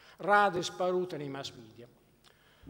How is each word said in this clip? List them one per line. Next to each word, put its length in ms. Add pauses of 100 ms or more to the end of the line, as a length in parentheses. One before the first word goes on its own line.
(180)
rada 400
e 60
sparuta 540
nei 120
mass 220
media. 360 (840)